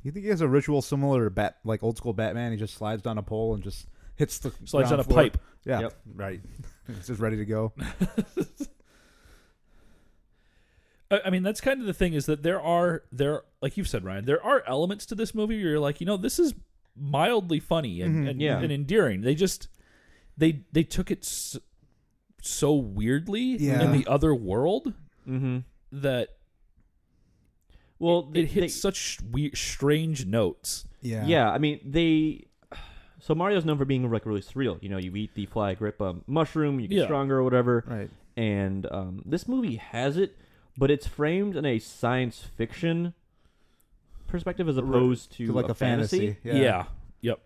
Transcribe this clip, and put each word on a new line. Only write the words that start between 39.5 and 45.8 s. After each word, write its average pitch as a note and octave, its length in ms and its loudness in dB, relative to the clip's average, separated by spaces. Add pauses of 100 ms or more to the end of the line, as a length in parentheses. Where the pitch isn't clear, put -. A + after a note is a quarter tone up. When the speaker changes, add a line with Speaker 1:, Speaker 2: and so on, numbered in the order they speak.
Speaker 3:
has C3 400 -2
it, F#3+ 200 0 (420)
but C#3 140 4
it's C#3+ 160 2
framed F3 480 0
in D3 80 -2
a B2 160 2
science B2 580 -2 (180)
fiction E3+ 580 -2 (1120)
perspective F3 400 -2
as C3+ 80 2
Speaker 1:
Right. B2+ 120 2
Speaker 3:
opposed B2+ 500 4
to A#2 80 -4
Speaker 1:
To, A2+ 60 0
like, B2 160 2
Speaker 3:
a A#2 40 -2
Speaker 1:
a - 20 -2
fantasy. A#2+ 680 2